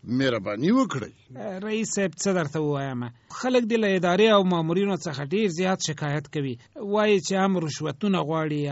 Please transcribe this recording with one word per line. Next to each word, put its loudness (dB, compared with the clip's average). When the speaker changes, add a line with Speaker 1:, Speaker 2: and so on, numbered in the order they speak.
Speaker 1:
مهرباني -2
وکړئ. 0
Speaker 2:
رئیس -4
صاحب، 0
څه -4
درته -2
ووایم؟ -4
خلک 0
دې 0
له 2
ادارې 4
او 6
مامورینو 2
څخه -6
ډېر 2
زیات 0
شکایت -4
کوي. -4
وایي 2
چې -4
هم 2
رشوتونه -2
غواړي -2